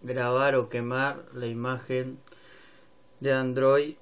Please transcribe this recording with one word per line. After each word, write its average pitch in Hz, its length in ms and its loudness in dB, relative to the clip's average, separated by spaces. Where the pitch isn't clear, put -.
grabar 127 540 0
o 123 140 2
quemar 127 560 -4
la 120 140 -6
imagen 127 720 -4
de 135 140 0
Android 135 680 2